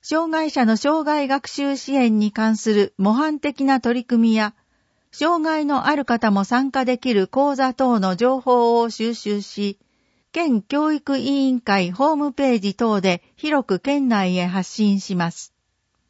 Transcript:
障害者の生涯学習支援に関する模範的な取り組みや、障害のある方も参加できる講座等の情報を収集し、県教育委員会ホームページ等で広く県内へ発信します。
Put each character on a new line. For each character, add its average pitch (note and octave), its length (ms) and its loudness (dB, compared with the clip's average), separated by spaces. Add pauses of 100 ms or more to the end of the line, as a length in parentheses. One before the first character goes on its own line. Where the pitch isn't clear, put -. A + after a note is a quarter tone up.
障 D#4+ 320 -2
害 D#4+ 180 -2
者 B3+ 140 0
の A3 140 2
生 D4+ 260 0
涯 D4 240 0
学 C#4 180 -2
習 C#4 300 -4
支 C4+ 160 -8
援 A#3+ 260 2
に G#3 140 0
関 A3 240 0
す A3 160 -2
る G3+ 240 2
模 G3 160 2
範 D4+ 280 0
的 C#4+ 240 -4
な C4+ 180 2
取 A#3+ 180 0
り A#3+ 60 -10
組 A3+ 240 4
み A3 40 4
や、 G#3+ 200 0 (580)
障 D#4+ 320 0
害 D#4 220 0
の C#4+ 220 0
あ D4 60 2
る C#4+ 120 -4
方 A#3 240 0
も G3 140 2
参 B3+ 260 0
加 C4 160 -2
で B3+ 100 0
き B3 160 -2
る G3 160 2
講 C#4+ 260 0
座 C4 200 -2
等 B3 260 2
の F#3 160 0
情 B3+ 240 0
報 A#3+ 400 4
を A#3 80 0
収 A3 240 -4
集 G#3 300 -4
し、 G3+ 360 -6 (540)
県 C#4 300 0
教 D4+ 300 0
育 C#4 260 -2
委 A#3 80 -4
員 C4+ 340 0
会 G3 300 0
ホ C4+ 220 0
ー D#4 40 0
ム C#4+ 160 -2
ペ C4+ 220 0
ー A3 60 0
ジ G3 140 -4
等 A3 260 0
で F3+ 220 0 (140)
広 D4+ 300 -2
く - 140 -2
県 C#4 280 0
内 F#3+ 300 0
へ F3 80 -2
発 F3+ 240 -4
信 G3+ 300 0
し F#3+ 160 -6
ま E3+ 140 -2
す。 - 240 -18 (560)